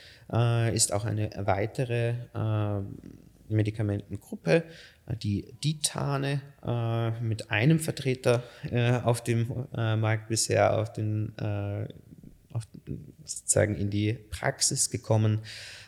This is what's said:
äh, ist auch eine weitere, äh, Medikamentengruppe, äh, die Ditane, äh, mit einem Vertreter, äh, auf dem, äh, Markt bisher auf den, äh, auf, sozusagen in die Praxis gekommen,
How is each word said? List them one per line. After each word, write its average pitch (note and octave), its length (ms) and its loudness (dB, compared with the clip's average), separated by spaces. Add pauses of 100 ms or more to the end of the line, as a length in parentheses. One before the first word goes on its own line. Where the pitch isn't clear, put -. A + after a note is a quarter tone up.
(320)
äh, A#2 440 2
ist - 160 2
auch G#2+ 140 -2
eine G#2+ 220 -2 (100)
weitere, A#2 720 0 (240)
äh, G#2+ 480 0 (640)
Medikamentengruppe, G#2+ 1160 0 (420)
äh, - 100 -4
die G2+ 460 -4
Ditane, C#3 800 -2 (240)
äh, A#2 540 0
mit A2+ 320 -4
einem C3 260 6
Vertreter, B2+ 640 0 (280)
äh, A#2+ 200 4
auf A#2+ 320 2
dem, A#2 500 -2
äh, A2+ 220 0
Markt A2 340 0
bisher G#2 480 4
auf G#2+ 160 -2
den, G#2+ 460 -2
äh, G2+ 480 -4 (640)
auf, A2+ 140 -6 (580)
sozusagen - 520 2
in G2+ 140 0
die G#2 240 2
Praxis - 760 -2
gekommen, G#2+ 520 2 (460)